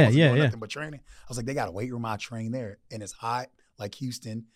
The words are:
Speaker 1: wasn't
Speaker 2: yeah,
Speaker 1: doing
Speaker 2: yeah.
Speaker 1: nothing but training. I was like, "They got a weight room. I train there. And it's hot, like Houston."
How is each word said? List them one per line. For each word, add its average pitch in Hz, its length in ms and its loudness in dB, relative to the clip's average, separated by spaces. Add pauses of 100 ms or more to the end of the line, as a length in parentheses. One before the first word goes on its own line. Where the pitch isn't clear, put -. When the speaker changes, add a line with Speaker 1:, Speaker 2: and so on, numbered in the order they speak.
Speaker 1:
wasn't 110 100 6
Speaker 2:
yeah, 160 140 8
Speaker 1:
doing 123 80 6
Speaker 2:
yeah. 151 80 6
Speaker 1:
nothing 113 140 0
but 107 100 -8
training. 151 300 -10
I - 280 -20
was 120 80 -8
like, 117 100 -6
"They 135 80 -4
got 117 140 -2
a 85 40 -8
weight 120 200 -4
room. 117 120 -6
I 110 120 -2
train 113 340 -8
there. 117 280 -8 (120)
And 110 100 -10
it's 98 120 -12
hot, 123 360 -6 (300)
like 101 160 -8
Houston." 117 500 -8 (120)